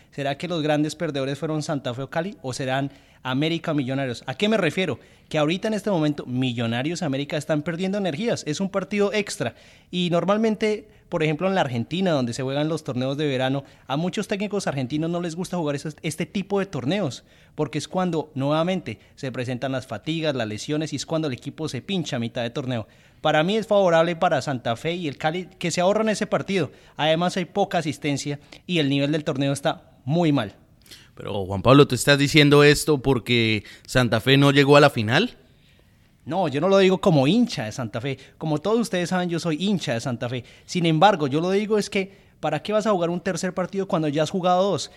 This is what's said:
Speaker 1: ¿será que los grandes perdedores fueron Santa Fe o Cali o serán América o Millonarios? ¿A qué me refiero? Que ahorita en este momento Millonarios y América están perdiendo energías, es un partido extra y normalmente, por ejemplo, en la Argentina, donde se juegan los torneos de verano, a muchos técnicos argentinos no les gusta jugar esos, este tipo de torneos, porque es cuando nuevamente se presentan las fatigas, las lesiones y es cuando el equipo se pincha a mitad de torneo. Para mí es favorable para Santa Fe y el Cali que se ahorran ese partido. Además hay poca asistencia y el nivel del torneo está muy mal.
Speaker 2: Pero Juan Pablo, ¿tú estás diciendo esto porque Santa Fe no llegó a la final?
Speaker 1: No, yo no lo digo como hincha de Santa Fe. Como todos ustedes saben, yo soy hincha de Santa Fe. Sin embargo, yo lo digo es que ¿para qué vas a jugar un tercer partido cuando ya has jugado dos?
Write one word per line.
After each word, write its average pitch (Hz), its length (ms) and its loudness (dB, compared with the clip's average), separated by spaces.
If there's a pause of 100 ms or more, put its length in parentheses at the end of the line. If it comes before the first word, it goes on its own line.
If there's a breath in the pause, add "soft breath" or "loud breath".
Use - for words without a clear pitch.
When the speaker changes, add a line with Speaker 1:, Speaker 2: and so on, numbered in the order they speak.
(120)
Speaker 1:
¿será 139 260 -4
que 175 100 -8
los 170 140 -2
grandes 151 340 0
perdedores 143 440 -4
fueron 156 240 -4
Santa 131 320 -6
Fe 135 80 -8
o 135 80 -12
Cali 175 320 -6
o 127 100 -6
serán 139 380 -4 (320 soft breath)
América 160 480 -2
o 147 40 -2
Millonarios? 135 520 -4
¿A 131 80 -8
qué 208 120 -2
me 220 100 2
refiero? 175 420 -2 (300 soft breath)
Que 156 100 -2
ahorita 175 280 0
en 220 60 -2
este 208 160 -4
momento 151 380 0
Millonarios 123 760 -2
y 180 40 -4
América 143 320 -4
están 151 260 -2
perdiendo 190 340 -4
energías, 185 480 -2
es 151 140 -4
un 190 100 -2
partido 202 440 0
extra 202 420 -4 (340 soft breath)
y 175 220 -2
normalmente, 214 760 0 (180 soft breath)
por 170 160 -2
ejemplo, 156 240 0
en 190 80 0
la 180 60 2
Argentina, 143 500 0
donde 123 220 0
se 135 100 -6
juegan 139 240 -2
los 160 160 -4
torneos 131 340 -4
de 147 100 -2
verano, 131 360 0 (240 soft breath)
a 135 80 -2
muchos 180 320 -2
técnicos 202 400 -4
argentinos 143 420 -2
no 175 120 -2
les 165 140 -6
gusta 180 200 -6
jugar 147 200 -2
esos, 147 260 -8
este 165 240 -4
tipo 196 340 -4
de 190 60 -2
torneos, 170 580 -4 (320 soft breath)
porque 151 220 -4
es 147 100 -6
cuando 180 480 -4
nuevamente 151 640 -2 (160 soft breath)
se 131 160 -8
presentan 127 400 -6
las 127 160 -6
fatigas, 156 480 -4
las 113 120 -4
lesiones 147 440 -4
y 143 60 -6
es - 80 -8
cuando 156 240 -4
el 123 40 -4
equipo 143 360 -10
se 120 120 -8
pincha 180 360 -6
a - 20 -4
mitad 117 220 -4
de 117 80 -4
torneo. 127 380 -6 (340 soft breath)
Para 156 220 2
mí 196 120 0
es 214 120 -2
favorable 170 500 4
para 165 240 2
Santa 123 340 -4
Fe 165 200 -4
y 180 120 -6
el 127 100 -6
Cali 160 300 -4 (120)
que 170 120 -2
se - 80 -4
ahorran 214 300 2
ese 208 180 -2
partido. 175 440 -2 (260 soft breath)
Además 160 400 2
hay 175 80 -2
poca 185 320 -2
asistencia 147 640 -4 (280 loud breath)
y 180 120 0
el 139 100 2
nivel 143 240 2
del 156 100 -2
torneo 139 300 0
está - 500 -6
muy 156 300 2
mal. 110 220 -2 (580 loud breath)
Speaker 2:
Pero 101 320 -6
Juan 95 160 -4
Pablo, 135 240 10
¿tú 135 80 -4
estás 143 240 4
diciendo 143 460 6
esto 147 380 4
porque 117 640 0 (200 loud breath)
Santa 117 360 2
Fe 135 160 6
no 143 140 6
llegó 143 260 8
a - 20 10
la 147 100 8
final? 131 420 0 (920 soft breath)
Speaker 1:
No, 165 220 -2
yo 139 140 -2
no 185 80 0
lo 196 80 6
digo 190 220 4
como 143 280 4
hincha 208 380 2
de 107 80 -8
Santa 117 260 -6
Fe. 131 180 -6 (200 loud breath)
Como 151 220 -2
todos 220 200 0
ustedes 180 300 -2
saben, 180 200 -2
yo 165 100 -2
soy 160 200 -2
hincha 180 340 -2
de 110 60 -2
Santa 123 300 -6
Fe. 123 160 -8 (200 soft breath)
Sin 170 200 -2
embargo, 160 420 4
yo 147 140 0
lo 180 100 -2
digo 208 260 0
es 202 120 -2
que - 500 -6
¿para 151 240 -4
qué 208 100 -4
vas 214 140 0
a 220 40 2
jugar 170 180 2
un 180 100 -4
tercer 180 340 -4
partido 190 340 -4
cuando 160 200 0
ya 151 160 0
has - 80 -2
jugado 180 320 2
dos? 190 340 -2